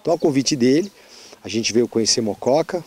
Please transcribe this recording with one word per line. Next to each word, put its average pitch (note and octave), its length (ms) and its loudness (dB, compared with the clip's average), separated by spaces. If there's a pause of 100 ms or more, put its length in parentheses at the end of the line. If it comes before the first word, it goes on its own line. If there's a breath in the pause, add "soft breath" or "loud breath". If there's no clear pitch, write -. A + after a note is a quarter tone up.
Então, D#3 140 -2
a E3+ 40 -2
convite C#3 360 0
dele, C#3+ 360 2 (520 loud breath)
a - 60 -14
gente G#2+ 240 -4
veio A#2 160 2
conhecer A2 320 0
Mococa, C3 680 -2